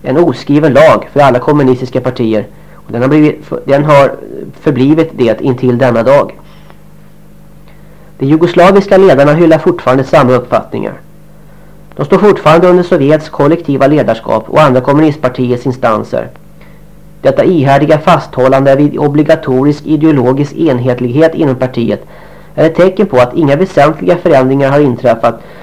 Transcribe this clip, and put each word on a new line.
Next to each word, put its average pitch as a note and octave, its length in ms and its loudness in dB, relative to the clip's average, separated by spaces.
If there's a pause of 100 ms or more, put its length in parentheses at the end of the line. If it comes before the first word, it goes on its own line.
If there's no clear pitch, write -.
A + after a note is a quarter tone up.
en C3+ 140 -4
oskriven D3 560 0
lag C3 400 4
för C#3+ 60 0
alla C3 200 2
kommunistiska C3 640 -2
partier, A2+ 440 -4 (280)
och - 180 -20
den A#2 100 -6
har C3 80 0
blivit, D3+ 400 0 (160)
den C#3 200 0
har C#3+ 300 2 (440)
förblivit D3+ 580 0
det A2+ 240 -2
intill B2 360 -2
denna A#2 260 0
dag. C3 360 0 (1800)
De C3 80 -6
jugoslaviska F3 720 2
ledarna D3 360 4
hyllar D#3+ 240 2
fortfarande C#3+ 460 -2
samma C3 300 2
uppfattningar. A#2+ 600 -4 (1040)
De D3 100 -6
står F#3 120 2
fortfarande F3 500 2
under F3+ 160 2
Sovjets D3+ 460 0
kollektiva C#3+ 580 -2
ledarskap A2+ 600 -2
och D3+ 120 0
andra C3 200 2
kommunistpartiets C3 840 -2
instanser. A#2+ 640 -4 (960)
Detta C3+ 180 0
ihärdiga D3 560 2
fasthållande C3+ 760 0
vid D3 220 0
obligatorisk D3 880 0
ideologisk D3 720 0
enhetlighet B2+ 800 -2
inom C#3+ 200 0
partiet A#2+ 500 -4 (500)
är D3 100 2
ett D#3+ 100 0
tecken F#3+ 320 2
på B2+ 100 -2
att B2 180 2
inga C#3+ 200 0
väsentliga D#3+ 640 0
förändringar C3+ 540 0
har C#3+ 80 2
inträffat A#2+ 640 -2 (220)